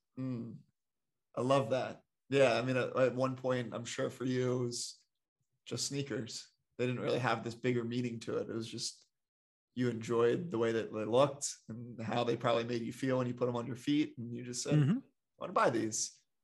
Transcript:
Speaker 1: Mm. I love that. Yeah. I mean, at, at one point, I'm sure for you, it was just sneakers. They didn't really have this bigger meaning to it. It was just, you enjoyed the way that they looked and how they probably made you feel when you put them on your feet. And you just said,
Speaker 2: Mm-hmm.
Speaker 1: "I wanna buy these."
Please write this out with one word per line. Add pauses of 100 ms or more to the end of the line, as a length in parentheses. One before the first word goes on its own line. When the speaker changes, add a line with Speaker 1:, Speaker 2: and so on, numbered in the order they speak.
(180)
Speaker 1:
Mm. (840)
I
love
that. (280)
Yeah.
I
mean,
at,
at
one
point,
I'm
sure
for
you,
it
was (680)
just
sneakers. (320)
They
didn't
really
have
this
bigger
meaning
to
it.
It
was
just, (720)
you
enjoyed
the
way
that
they
looked (140)
and
how
they
probably
made
you
feel
when
you
put
them
on
your
feet.
And
you
just
said,
Speaker 2:
Mm-hmm.
Speaker 1:
"I (380)
wanna
buy
these." (300)